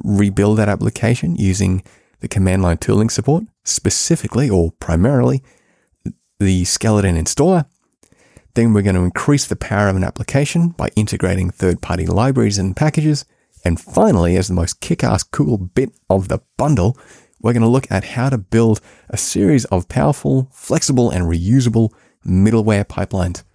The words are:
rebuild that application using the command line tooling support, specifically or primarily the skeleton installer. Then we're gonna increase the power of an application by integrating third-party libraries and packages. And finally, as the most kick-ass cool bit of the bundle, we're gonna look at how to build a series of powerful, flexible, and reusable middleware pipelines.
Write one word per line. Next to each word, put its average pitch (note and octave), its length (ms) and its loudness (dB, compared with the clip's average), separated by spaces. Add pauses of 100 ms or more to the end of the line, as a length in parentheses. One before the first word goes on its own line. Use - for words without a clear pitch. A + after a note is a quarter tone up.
rebuild G2+ 540 2
that G#2 100 2
application A2+ 640 -2
using F#2+ 480 0 (380)
the - 80 -8
command F#2 340 0
line E2+ 160 0
tooling G#2 320 2
support, D3+ 320 0 (220)
specifically - 840 -2
or F2 300 2
primarily B2 640 2 (960)
the F#2+ 260 2
skeleton G2 520 0
installer. D3+ 500 0 (880)
Then A#2 180 4
we're G#2 100 4
gonna F#2+ 200 2
increase C#3 460 0
the - 80 -4
power G2+ 320 0
of F#2+ 80 0
an F2+ 80 0
application D#3 640 -2
by - 260 -6
integrating F#2 560 -2
third-party F2 560 -2
libraries A2 500 0
and F#2+ 200 -4
packages. D3+ 480 0 (400)
And E2+ 160 0
finally, F#2 560 2
as F2+ 100 0
the F2+ 80 -4
most F2+ 260 -2
kick-ass A#2+ 440 -2
cool B2+ 340 -2
bit G#2+ 320 -2 (180)
of F#2+ 200 0
the A2+ 100 -2 (180)
bundle, B2+ 400 0 (440)
we're A2+ 120 0
gonna A2+ 160 2
look B2+ 220 0
at F#2+ 140 -2
how B2 240 -4
to C3 100 -2
build A2 420 0 (280)
a - 80 -10
series F3 500 0
of F2+ 220 -2
powerful, C#3 640 -2
flexible, - 580 0
and F2 140 -2
reusable A2 680 0 (340)
middleware G#2 600 2
pipelines. F2+ 580 -6 (120)